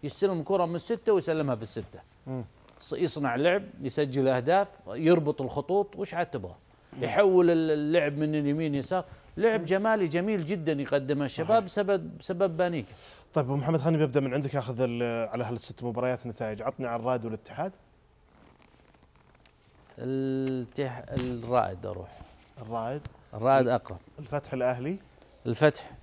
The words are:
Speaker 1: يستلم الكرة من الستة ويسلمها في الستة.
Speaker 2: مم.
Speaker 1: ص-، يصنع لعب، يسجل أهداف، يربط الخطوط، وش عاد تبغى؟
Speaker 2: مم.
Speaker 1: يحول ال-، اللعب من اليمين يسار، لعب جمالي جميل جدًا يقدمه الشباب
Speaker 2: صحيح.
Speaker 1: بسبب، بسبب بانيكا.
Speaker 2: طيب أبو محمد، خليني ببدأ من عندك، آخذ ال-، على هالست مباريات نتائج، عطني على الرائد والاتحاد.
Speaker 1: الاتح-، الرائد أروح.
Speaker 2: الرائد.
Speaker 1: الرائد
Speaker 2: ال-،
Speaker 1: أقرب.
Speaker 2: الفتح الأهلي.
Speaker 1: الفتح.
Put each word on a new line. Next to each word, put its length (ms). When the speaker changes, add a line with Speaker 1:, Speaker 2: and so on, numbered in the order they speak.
Speaker 1:
يستلم 360
الكرة 260
من 100
الستة 380
ويسلمها 420
في 60
الستة. 380
Speaker 2:
مم. 160
Speaker 1:
ص-، 140
يصنع 420
لعب، 280
يسجل 460
أهداف، 600
يربط 540
الخطوط، 540
وش 180
عاد 120
تبغى؟ 300
Speaker 2:
مم. 100
Speaker 1:
يحول 460
ال-، 220
اللعب 460
من 180
اليمين 400
يسار، 300
لعب 280
جمالي 400
جميل 400
جدًا 260
يقدمه 540
الشباب 240
Speaker 2:
صحيح. 160
Speaker 1:
بسبب، 520
بسبب 400
بانيكا. 340
Speaker 2:
طيب 120
أبو 100
محمد، 240
خليني 260
ببدأ 140
من 140
عندك، 220
آخذ 240
ال-، 500
على 140
هالست 400
مباريات 440
نتائج، 340
عطني 260
على 120
الرائد 260
والاتحاد. 460
Speaker 1:
الاتح-، 1200
الرائد 640
أروح. 340
Speaker 2:
الرائد. 400
Speaker 1:
الرائد 340
Speaker 2:
ال-، 60
Speaker 1:
أقرب. 240
Speaker 2:
الفتح 340
الأهلي. 440
Speaker 1:
الفتح. 460